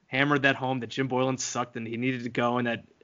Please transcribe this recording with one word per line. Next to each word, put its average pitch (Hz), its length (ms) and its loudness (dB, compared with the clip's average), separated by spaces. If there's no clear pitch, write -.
hammered 143 360 2
that 139 120 6
home 131 240 -2
that 117 100 -8
Jim 135 200 -2
Boylen 127 300 0
sucked - 360 -6
and 113 120 -8
he 113 100 -6
needed 127 260 -2
to 123 60 -4
go, 120 280 2
and 123 100 0
that 117 180 -4